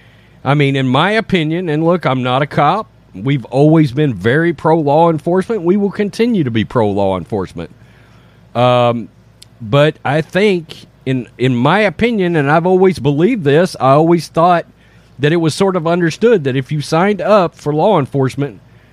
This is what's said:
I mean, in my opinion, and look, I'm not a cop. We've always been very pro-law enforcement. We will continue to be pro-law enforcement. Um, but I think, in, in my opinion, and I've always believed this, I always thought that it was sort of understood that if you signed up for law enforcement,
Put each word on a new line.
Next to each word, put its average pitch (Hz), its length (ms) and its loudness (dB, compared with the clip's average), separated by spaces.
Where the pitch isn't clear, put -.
I 139 100 0
mean, 139 220 0
in 135 100 -2
my 147 240 2
opinion, 180 580 -2
and 151 160 -2
look, 170 220 0
I'm 131 160 -2
not 127 200 0
a 151 40 -4
cop. 170 420 0
We've 117 340 -4
always 151 440 2
been 135 240 -2
very 135 380 0
pro-law 160 580 2
enforcement. 180 520 -2
We 175 140 2
will 202 140 0
continue 208 540 -2
to 123 80 -4
be 113 120 0
pro-law 101 540 0
enforcement. 87 540 -8
Um, 120 540 0
but 139 440 0
I 147 180 -2
think, 185 640 -4
in, 131 320 -4
in 123 200 0
my 147 240 2
opinion, 196 560 0
and 139 120 0
I've 165 180 2
always 185 340 2
believed 160 420 0
this, 151 380 2
I 131 100 2
always 160 380 2
thought 170 360 0
that 147 140 0
it 175 60 2
was 160 180 -2
sort 196 180 0
of 165 140 -4
understood 175 560 2
that 135 100 -2
if 135 160 -4
you 151 100 -4
signed 175 400 -2
up 180 360 2
for 151 180 -4
law 180 240 2
enforcement, 131 600 -4